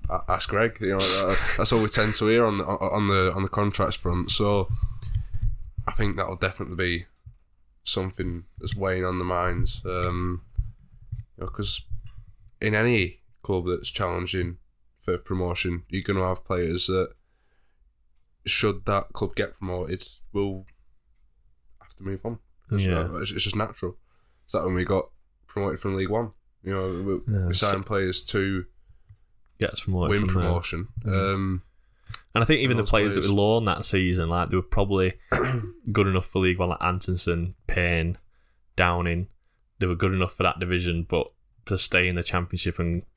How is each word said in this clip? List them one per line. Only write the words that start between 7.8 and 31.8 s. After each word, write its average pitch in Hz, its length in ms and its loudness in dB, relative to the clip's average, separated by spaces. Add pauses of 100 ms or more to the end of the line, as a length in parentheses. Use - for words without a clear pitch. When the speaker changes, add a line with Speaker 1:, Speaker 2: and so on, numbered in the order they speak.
Speaker 1:
something 90 600 -4 (140)
that's - 180 -8
weighing 95 280 0
on 92 140 -2
the 90 60 -2
minds, 90 600 0
um, 90 580 -2 (960)
you - 80 -10
know, 92 60 -8
'cause - 340 -4 (760)
in 107 140 0
any 107 460 0 (220)
club 92 240 0
that's 90 240 -2
challenging 90 680 -2 (440)
for 90 180 -2
promotion, 87 720 -4
you're 92 120 -4
gonna 95 240 0
have - 200 -2
players 87 400 0
that, 92 260 0 (1300)
should 98 400 0
that 101 260 0
club - 220 -4
get - 240 -4
promoted, 90 480 -6 (260)
will 98 340 -4 (1160)
have - 140 -20
to 98 80 -14
move 95 200 -6
on. 117 140 -6 (320)
It's, 101 140 2
Speaker 2:
Yeah. 87 160 2
Speaker 1:
uh, 82 180 -4
it's, - 140 -6
it's - 120 -2
just 101 120 -2
natural. 104 400 -4 (500)
It's - 80 -6
like 82 100 0
when 92 100 0
we 90 100 0
got 92 260 0 (360)
promoted 98 340 -4
from 98 160 -4
League 95 140 -2
One. 110 220 -2 (300)
You 95 100 -6
know, 95 540 -2
we, 110 80 0
Speaker 2:
Yeah, 92 140 2
Speaker 1:
we 87 60 0
signed 98 280 0
Speaker 2:
so - 0 -
Speaker 1:
players 95 440 -2
to 98 380 0 (960)
Speaker 2:
gets - 220 -2
promoted 90 280 0
Speaker 1:
win 101 180 2
Speaker 2:
from 92 120 2
there. 87 100 2
Speaker 1:
promotion. 85 380 -2 (160)
Speaker 2:
Mm. 98 300 0
Speaker 1:
Um, 95 280 -2 (720)